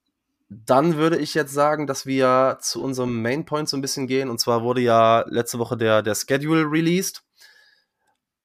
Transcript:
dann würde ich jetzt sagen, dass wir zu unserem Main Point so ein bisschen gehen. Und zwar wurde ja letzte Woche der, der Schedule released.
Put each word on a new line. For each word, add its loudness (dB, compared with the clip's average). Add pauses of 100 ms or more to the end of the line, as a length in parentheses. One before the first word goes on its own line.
(480)
dann 2
würde 2
ich -6
jetzt -4
sagen, 0
dass -8
wir 2
zu -6
unserem -4
Main -2
Point -6
so -4
ein -6
bisschen -6
gehen. -2
Und -6
zwar 0
wurde 0
ja 4
letzte -4
Woche -4
der, 2
der -2
Schedule 0
released. -2 (1200)